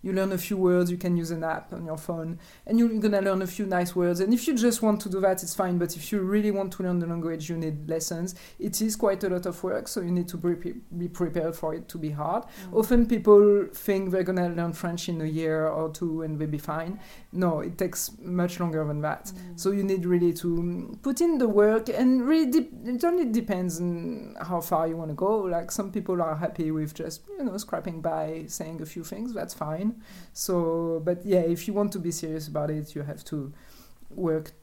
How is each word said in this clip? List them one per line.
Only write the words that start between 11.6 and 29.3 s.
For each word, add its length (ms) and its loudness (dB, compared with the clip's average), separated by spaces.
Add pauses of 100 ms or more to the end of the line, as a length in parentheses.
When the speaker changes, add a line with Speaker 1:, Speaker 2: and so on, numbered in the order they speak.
Speaker 1:
it 140 -12
to 100 -10
be 120 -4
hard. 320 -2
Speaker 2:
Mm. 360 -2
Speaker 1:
Often 280 6
people 680 8
think 360 0
they're 140 2
gonna 260 2
learn 240 -2
French 340 -6
in 140 -2
a 40 -2
year 420 0
or 220 -2
two 340 -4
and 160 -4
they'll 80 -2
be 100 -2
fine. 420 -6 (320)
No, 280 2
it 180 -6
takes 420 -4
much 400 -2
longer 260 0
than 160 -2
that. 240 -4
Speaker 2:
Mm. 340 -14
Speaker 1:
So 120 0
you 120 0
need 220 0
really 280 4
to, 140 -4
mm, 560 -2
put 180 0
in 160 4
the 100 4
work, 420 6
and 380 4
really 220 6
de-, 200 4 (140)
it 200 -2
only 220 4
depends 540 0
on 640 -4
how 200 -2
far 260 0
you 100 -2
wanna 160 -6
go. 280 2
Like, 300 -2
some 200 -4
people 320 -2
are 120 0
happy 360 -2
with 240 -2
just, 260 -8 (160)
you 60 -4
know, 140 -2
scrapping 440 -6
by, 460 -4
saying 340 -8
a 40 -8
few 180 -10
things, 300 -8